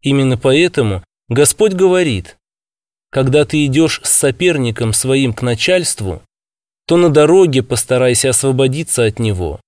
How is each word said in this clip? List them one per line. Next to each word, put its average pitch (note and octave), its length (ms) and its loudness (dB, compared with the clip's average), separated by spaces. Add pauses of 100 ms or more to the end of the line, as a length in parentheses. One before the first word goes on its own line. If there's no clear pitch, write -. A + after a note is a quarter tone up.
Именно C3+ 380 0
поэтому C3+ 640 0 (240)
Господь D3 460 0
говорит: F3+ 600 0 (760)
«Когда C3+ 340 0
ты D3+ 220 -2
идёшь D3 360 0
с - 80 -4
соперником B2+ 840 -2
своим C3 400 0
к - 80 -8
начальству, B2 800 -2 (640)
то E3+ 100 2
на F3 140 4
дороге D3+ 520 4
постарайся B2+ 680 0
освободиться C3+ 760 -2
от G#2+ 140 -2
него F2+ 500 -4